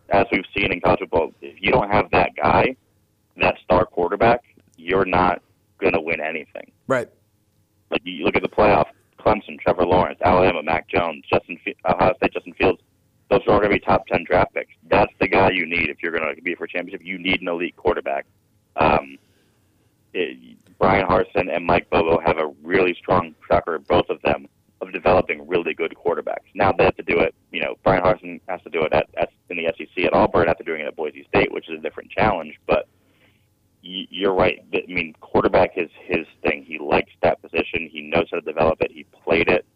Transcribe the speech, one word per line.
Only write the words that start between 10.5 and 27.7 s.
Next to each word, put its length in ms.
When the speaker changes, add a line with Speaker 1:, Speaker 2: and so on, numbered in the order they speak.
Speaker 1:
Mac 240
Jones, 420
Justin 360
Fe-, 100
Ohio 300
State, 160
Justin 220
Fields, 280
those 180
are 60
all 60
gonna 140
be 60
top 280
ten 160
draft 300
picks. 180
That's 300
the 80
guy 240
you 140
need 240
if 120
you're 100
gonna 220
compete 240
for 60
a 60
championship. 360
You 120
need 240
an 80
elite 260
quarterback. 500
Um, 400
it, 440
Brian 300
Harsin 440
and 140
Mike 240
Bobo 300
have 180
a 240
really 320
strong 480
track 240
record, 220
both 220
of 120
them, 260
of 100
developing 560
really 260
good 220
quarterbacks. 580
Now 180
they 120
have 140
to 60
do 160
it, 140
you 100
know, 220